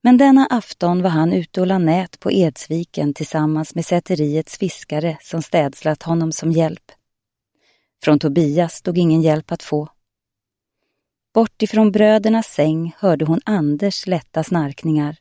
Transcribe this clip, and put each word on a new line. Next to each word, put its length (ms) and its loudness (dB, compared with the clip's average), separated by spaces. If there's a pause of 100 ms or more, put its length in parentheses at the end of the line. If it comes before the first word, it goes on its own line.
Men 140 6
denna 320 6
afton 520 -2
var 80 0
han 240 2
ute 280 -4
och 60 0
la 100 0
nät 420 0
på 120 -4
Edsviken 800 -2
tillsammans 640 -4
med 100 -4
säteriets 720 -2
fiskare 640 -6
som 200 -8
städslat 640 -2
honom 280 -2
som 200 -4
hjälp. 400 -2 (1120)
Från 160 2
Tobias 540 0
stod 240 -4
ingen 240 4
hjälp 300 0
att 120 -8
få. 260 -4 (1400)
Bort 280 0
ifrån 300 2
brödernas 560 2
säng 500 -2
hörde 280 0
hon 200 0
Anders 600 -2
lätta 360 -4
snarkningar. 760 -2